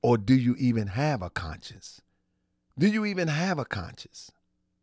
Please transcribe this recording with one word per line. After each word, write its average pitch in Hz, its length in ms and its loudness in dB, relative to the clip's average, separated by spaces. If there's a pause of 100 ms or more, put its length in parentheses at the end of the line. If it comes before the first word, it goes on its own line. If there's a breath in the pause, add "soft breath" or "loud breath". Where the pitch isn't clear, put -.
Or 120 160 4
do 107 160 4
you 123 240 4
even 117 300 0
have 127 340 -2
a 87 80 -8
conscience? - 720 -12 (760)
Do 143 80 4
you 214 200 2
even 185 220 -2
have 160 300 0
a 131 80 -4
conscience? - 680 -12 (520)